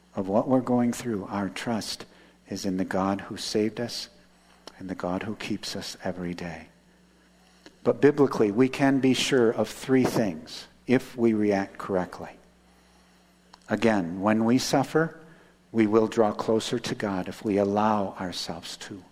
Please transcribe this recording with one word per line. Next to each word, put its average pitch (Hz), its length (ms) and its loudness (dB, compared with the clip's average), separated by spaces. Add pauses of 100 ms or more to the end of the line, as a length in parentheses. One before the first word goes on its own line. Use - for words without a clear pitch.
(160)
of 95 120 -6
what 107 200 2
we're 131 140 4
going 120 300 2
through. 113 340 -4
Our 101 220 -4
trust - 580 -6 (420)
is 98 180 -8
in 92 120 -2
the 95 80 -2
God 95 360 -2
who 104 160 -12
saved 110 420 -2
us - 300 -8 (680)
and 95 100 -10
the 92 60 -6
God 90 280 -4
who 104 120 -8
keeps - 400 -8
us 98 280 -10
every 90 300 -6
day. 82 360 -12 (1120)
But - 180 2
biblically, 135 500 4
we 123 160 4
can 135 320 2
be 131 140 4
sure 120 380 2
of 110 180 0
three 131 360 2
things - 600 -2 (220)
if 127 280 0
we 117 180 4
react 104 440 2
correctly. - 540 -4 (1400)
Again, 104 520 0
when 110 220 4
we 120 140 4
suffer, 156 640 0 (520)
we 113 140 4
will 110 220 4
draw 110 240 2
closer 110 480 -2
to - 160 -6
God 95 320 -4
if - 180 -10
we 101 120 2
allow 101 640 2
ourselves 87 580 -8
to. 95 340 -14